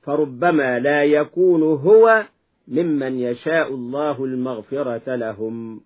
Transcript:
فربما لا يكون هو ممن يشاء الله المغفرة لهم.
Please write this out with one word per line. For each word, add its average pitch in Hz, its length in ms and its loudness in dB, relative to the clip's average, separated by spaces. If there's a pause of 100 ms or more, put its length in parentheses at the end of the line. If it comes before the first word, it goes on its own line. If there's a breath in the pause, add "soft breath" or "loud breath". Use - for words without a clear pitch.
فربما 143 760 0
لا 147 260 2
يكون 156 580 2
هو 208 600 4 (440)
ممن 135 500 -2
يشاء 131 560 -2
الله 135 500 -6
المغفرة 127 880 -6
لهم. 113 720 -8